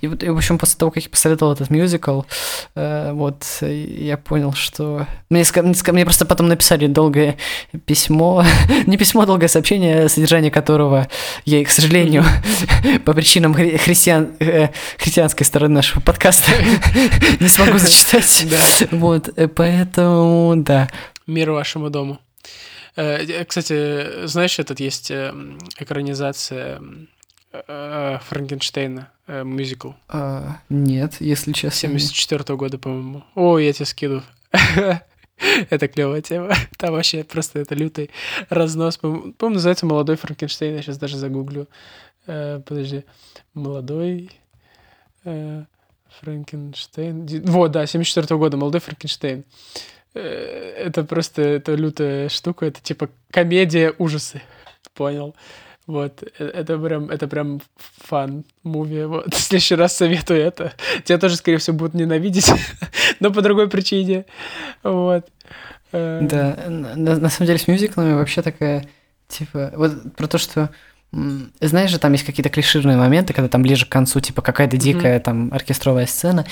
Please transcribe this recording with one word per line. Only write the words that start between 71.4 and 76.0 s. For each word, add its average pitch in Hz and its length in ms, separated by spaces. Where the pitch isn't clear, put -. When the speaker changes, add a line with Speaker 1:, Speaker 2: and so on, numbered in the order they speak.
Speaker 1:
знаешь 175 300
же, 170 80
там 147 140
есть 143 140
какие-то 143 240
клишированные 139 480
моменты, 143 340
когда 127 160
там 127 140
ближе 131 240
к - 20
концу, 135 320
типа, - 220
какая-то 131 340
Speaker 2:
Мгм. 131 80
Speaker 1:
дикая 135 360
там 117 320
оркестровая 131 540